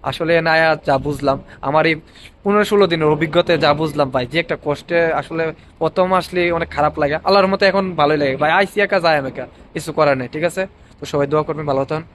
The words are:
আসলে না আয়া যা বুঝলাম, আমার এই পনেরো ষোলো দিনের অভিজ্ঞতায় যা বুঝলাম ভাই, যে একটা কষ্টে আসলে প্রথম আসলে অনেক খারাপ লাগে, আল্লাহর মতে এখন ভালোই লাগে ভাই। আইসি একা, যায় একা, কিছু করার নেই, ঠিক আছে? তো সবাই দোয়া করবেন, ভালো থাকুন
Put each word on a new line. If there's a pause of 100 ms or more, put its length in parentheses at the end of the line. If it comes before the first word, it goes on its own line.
আসলে (140)
না
আয়া (180)
যা (120)
বুঝলাম, (300)
আমার
এই (480)
পনেরো
ষোলো
দিনের
অভিজ্ঞতায়
যা (100)
বুঝলাম
ভাই,
যে
একটা (100)
কষ্টে (220)
আসলে (380)
প্রথম (120)
আসলে (160)
অনেক
খারাপ
লাগে, (120)
আল্লাহর
মতে
এখন (140)
ভালোই
লাগে
ভাই।
আইসি
একা,
যায় (120)
একা, (280)
কিছু
করার
নেই,
ঠিক
আছে? (360)
তো
সবাই
দোয়া
করবেন,
ভালো
থাকুন (120)